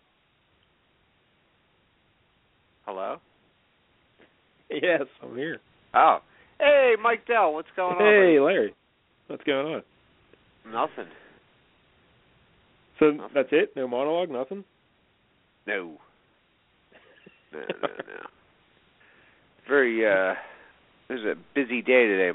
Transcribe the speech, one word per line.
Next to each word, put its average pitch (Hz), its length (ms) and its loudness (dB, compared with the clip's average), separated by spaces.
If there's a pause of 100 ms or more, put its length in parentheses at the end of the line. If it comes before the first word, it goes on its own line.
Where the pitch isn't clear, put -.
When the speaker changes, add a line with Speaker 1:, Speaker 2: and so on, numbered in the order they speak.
(2750)
Speaker 1:
Hello? 101 300 -10 (1500)
Speaker 2:
Yes, 165 320 -2 (200)
I'm 127 140 -16
here. 147 220 -10 (360)
Speaker 1:
Oh. 127 240 6 (400)
Hey, 277 420 4
Mike 233 260 -2
Dell, 214 280 2
what's 160 220 -10
going 180 200 -2
on, - 20 -2
Speaker 2:
Hey, 202 380 6
Speaker 1:
buddy? 139 40 6
Speaker 2:
Larry. 143 340 0 (520)
What's 139 180 -16
going 139 300 -2
on? 107 80 -10 (840)
Speaker 1:
Nothing. 117 460 -8 (1900)
Speaker 2:
So 156 120 4
Speaker 1:
Nothing. 139 240 -8
Speaker 2:
that's 135 180 0
it? 170 240 2
No 135 120 -6
monologue, 151 420 -4
nothing? 143 340 -10 (1040)
Speaker 1:
No. 90 300 -8 (1600)
No, 78 80 -16
no, 50 280 -10
no. 50 380 -16 (1400)
Speaker 2:
<laughs> - 0 -
Speaker 1:
Very, 120 380 0
uh, 95 280 0 (720)
it - 40 -12
was 117 120 -10
a 101 100 -4 (200)
busy 123 280 -4
day 127 240 4
today, 95 280 0